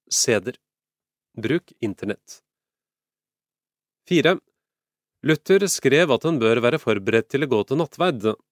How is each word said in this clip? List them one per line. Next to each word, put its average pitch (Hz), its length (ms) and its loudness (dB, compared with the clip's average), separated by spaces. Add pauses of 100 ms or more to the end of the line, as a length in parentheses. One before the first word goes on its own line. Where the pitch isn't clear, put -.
seder. 107 480 -2 (800)
Bruk 127 440 -6
internett. - 600 -10 (1600)
Fire. 170 320 2 (880)
Luther 185 400 2
skrev 151 480 2
at 117 160 -2
en 107 80 -2
bør 113 240 2
være 120 160 0
forberedt 110 560 -2
til 143 140 -2
å - 20 -6
gå 107 160 0
til 143 160 -4
nattverd. 143 460 -4 (240)